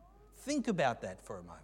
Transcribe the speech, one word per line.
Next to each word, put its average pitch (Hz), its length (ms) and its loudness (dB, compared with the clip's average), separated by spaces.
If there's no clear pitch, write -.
Think 277 300 0
about 147 340 4
that 92 220 -8
for 104 140 -8
a 87 60 -10
moment. - 200 -14